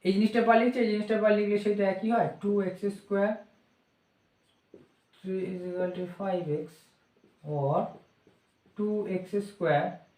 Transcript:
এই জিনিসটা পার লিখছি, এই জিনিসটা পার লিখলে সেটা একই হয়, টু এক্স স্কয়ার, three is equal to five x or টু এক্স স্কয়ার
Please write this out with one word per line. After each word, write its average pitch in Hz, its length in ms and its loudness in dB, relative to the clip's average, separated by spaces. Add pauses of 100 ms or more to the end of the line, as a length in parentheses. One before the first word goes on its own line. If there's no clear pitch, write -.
এই 190 100 4
জিনিসটা 220 320 2
পার 226 140 8
লিখছি, 247 220 2
এই 214 80 2
জিনিসটা 208 320 0
পার 208 140 6
লিখলে 208 280 2
সেটা 202 180 2 (100)
একই 220 220 -2
হয়, 160 140 2 (120)
টু 202 100 0 (160)
এক্স 180 140 -8 (160)
স্কয়ার, 202 340 0 (1800)
three 190 380 -6
is 180 180 -8
equal 180 280 -2
to 180 60 -6 (160)
five 185 260 -2 (200)
x - 20 -16 (880)
or 139 220 0 (1000)
টু 208 100 -2 (280)
এক্স - 160 -6 (180)
স্কয়ার 156 360 0 (320)